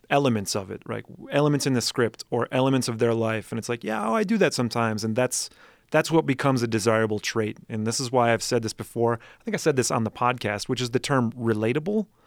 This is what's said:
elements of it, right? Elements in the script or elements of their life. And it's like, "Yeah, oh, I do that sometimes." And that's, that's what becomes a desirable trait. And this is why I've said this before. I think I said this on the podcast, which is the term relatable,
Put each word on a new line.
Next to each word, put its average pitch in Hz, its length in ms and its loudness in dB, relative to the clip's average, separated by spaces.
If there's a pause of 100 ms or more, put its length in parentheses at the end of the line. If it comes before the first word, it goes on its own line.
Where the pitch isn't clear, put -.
(100)
elements 123 440 2
of 98 160 -6
it, 98 160 -12
right? 110 180 -8 (280)
Elements 147 340 2
in 135 80 2
the 120 60 2
script - 500 -2
or 120 220 -2
elements 131 340 2
of 117 140 -4
their 117 140 2
life. 113 360 -2
And 117 80 -6
it's 107 100 -8
like, 123 140 -6
"Yeah, 214 260 -4
oh, 226 60 0
I 220 80 0
do 214 160 0
that 165 160 4
sometimes." 113 500 0
And 110 120 -2
that's, - 340 -2 (400)
that's 160 200 2
what 160 140 4
becomes 135 380 0
a 120 60 0
desirable 110 500 2
trait. 110 400 -4 (100)
And 110 180 -4
this 113 140 -2
is 123 120 -6
why 120 200 4
I've 113 120 0
said 120 180 0
this 110 100 -4
before. 117 420 -2 (260)
I - 40 -20
think 208 100 -4
I 175 40 -2
said 151 180 2
this 123 160 2
on 120 120 0
the 104 80 -2
podcast, 120 560 -2
which 127 120 -2
is 123 100 -4
the 123 100 0
term 127 320 2
relatable, 123 720 0 (200)